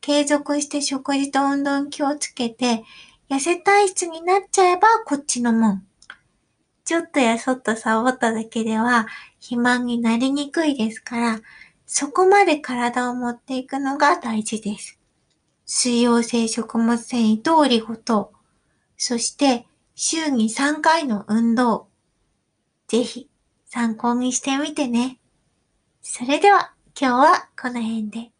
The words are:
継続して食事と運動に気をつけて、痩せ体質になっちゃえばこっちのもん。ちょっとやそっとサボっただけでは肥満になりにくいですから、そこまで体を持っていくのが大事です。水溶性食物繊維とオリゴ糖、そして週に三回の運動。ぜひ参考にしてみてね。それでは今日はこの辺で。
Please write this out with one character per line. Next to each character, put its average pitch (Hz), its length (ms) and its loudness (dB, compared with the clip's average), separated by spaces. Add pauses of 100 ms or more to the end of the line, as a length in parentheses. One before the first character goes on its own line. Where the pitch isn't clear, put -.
継 294 240 2
続 285 360 0
し 294 80 -6
て 294 120 -4
食 277 360 -4
事 277 160 -2
と 277 120 2
運 277 200 0
動 277 160 0
に 285 100 -6
気 302 140 -6
を 277 100 0
つ - 140 -10
け 240 200 -4
て、 233 360 -2 (440)
痩 277 120 -2
せ 339 160 0
体 403 320 4
質 370 180 -4
に 330 160 -10
な 359 160 2
っ 392 120 -2
ち - 100 2
ゃ 359 100 6
え 359 60 2
ば 370 100 4 (180)
こ 294 120 -2
っ 285 80 -6
ち - 180 -4
の 240 100 2
も 226 180 4
ん。 190 160 -4 (960)
ち 330 100 -2
ょ 330 60 2
っ 330 100 -10
と 294 100 0
や 233 180 2
そ 254 140 -2
っ 254 100 -4
と 214 120 -2
サ 220 280 -2
ボ 254 80 2
っ 254 80 -4
た 226 140 0
だ 220 120 -4
け 220 200 -6
で 220 120 -2
は 226 300 2 (340)
肥 - 160 -8
満 247 300 0
に 240 120 -2
な 233 200 0
り 262 120 0
に 285 220 -4
く 330 140 0
い 277 100 -4
で 220 140 -2
す - 100 -16
か - 160 -10
ら、 226 240 -2 (460)
そ - 220 -4
こ 370 180 2
ま 403 180 6
で 311 140 2
体 247 500 -4
を 247 60 -4
持 247 160 -4
っ 240 80 -8
て - 180 -10
い 254 100 -6
く 277 140 -6
の 277 160 -4
が 294 220 4
大 220 260 -4
事 220 160 -8
で 208 180 -8
す。 - 200 -20 (680)
水 240 420 0
溶 233 160 4
性 233 260 -2
食 226 280 -6
物 233 220 2
繊 233 260 -2
維 220 160 2
と 320 160 2
オ 302 100 6
リ 240 140 4
ゴ 226 160 -10
糖、 214 360 -2 (680)
そ - 180 -4
し 233 140 -4
て - 360 0 (280)
週 320 340 -2
に 226 220 2
三 302 320 -2
回 330 240 2
の 208 220 -4
運 226 260 2
動。 233 340 0 (1000)
ぜ 233 140 0
ひ - 280 -10 (340)
参 233 320 -4
考 233 160 -2
に 247 220 -2
し - 60 -2
て 269 180 -4
み 302 160 -4
て 294 120 -2
ね。 240 320 -2 (840)
そ - 240 -10
れ 285 120 0
で 403 140 6
は - 220 2 (260)
今 262 120 2
日 220 40 2
は 311 320 4 (100)
こ 254 120 -8
の 247 120 -6
辺 220 280 -6
で。 226 300 -14